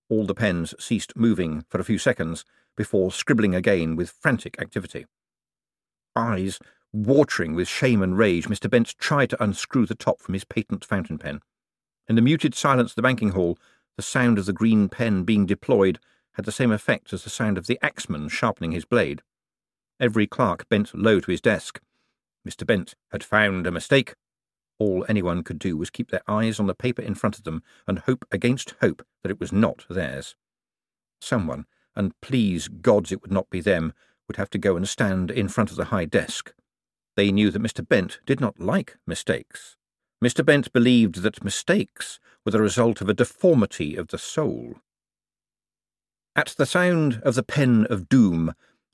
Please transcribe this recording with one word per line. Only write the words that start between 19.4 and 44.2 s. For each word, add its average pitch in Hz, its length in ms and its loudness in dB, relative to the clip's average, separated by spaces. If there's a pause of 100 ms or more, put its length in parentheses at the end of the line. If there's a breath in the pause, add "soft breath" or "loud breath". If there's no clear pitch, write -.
Every 110 280 2
clerk 101 420 -2
bent 104 260 0
low 107 240 4
to 90 120 -2
his 87 100 -2
desk. - 400 -2 (640)
Mister - 200 -12
Bent 101 300 0 (160)
had - 140 -10
found 98 420 2
a 90 40 0
mistake. 120 440 0 (640)
All 95 300 0
anyone 90 340 0
could 82 160 -10
do 87 180 -2
was 85 120 -4
keep - 220 -10
their - 180 -6
eyes 107 320 -2
on 101 60 0
the 95 80 -2
paper 123 260 -4
in 104 140 -6
front 104 240 -2
of - 60 -20
them 80 180 -8 (240 soft breath)
and 95 140 -4
hope - 300 -2
against 120 520 -2
hope 90 240 -2 (160)
that 92 80 -6
it 101 100 -6
was - 120 -6
not - 360 0
theirs. 69 480 -6 (840)
Someone, 78 440 -4 (320)
and 98 240 -4
please 101 480 -2
gods 101 440 2
it - 100 -6
would 87 100 -8
not 98 180 -2
be 95 100 -6
them, 82 340 0 (340)
would - 80 -8
have 98 140 -6
to 104 80 -6
go 92 180 2
and 92 100 -4
stand 95 440 -2
in 110 180 -2
front 104 220 -2
of 85 60 -12
the 85 100 -4
high 95 180 -2
desk. - 480 -2 (640)
They 101 140 4
knew 104 200 4
that 101 100 -2
Mister 113 220 -4
Bent - 440 0
did 135 140 0
not 113 200 -2
like 110 360 -4 (100)
mistakes. - 720 -8 (440)
Mister 123 220 2
Bent 143 300 4
believed 117 440 6
that 98 280 -4
mistakes - 760 -2 (260 soft breath)
were 104 80 0
the 107 80 4
result 110 400 2
of 95 80 -2
a 104 60 2
deformity 113 800 2
of 87 140 -8
the - 100 -8
soul. 117 580 -6 (1600)